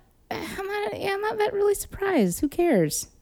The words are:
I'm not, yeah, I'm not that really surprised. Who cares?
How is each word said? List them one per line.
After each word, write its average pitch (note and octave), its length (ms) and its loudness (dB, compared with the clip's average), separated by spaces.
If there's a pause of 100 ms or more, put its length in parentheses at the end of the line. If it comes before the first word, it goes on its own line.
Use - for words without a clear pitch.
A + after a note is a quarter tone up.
(300)
I'm - 380 -6
not, G#4 340 -4
yeah, G4 140 -2
I'm G4+ 60 -4
not G#4+ 180 -2
that G#4+ 120 0
really G4+ 220 2
surprised. D#4 680 0
Who D4+ 60 2
cares? A3+ 600 2 (140)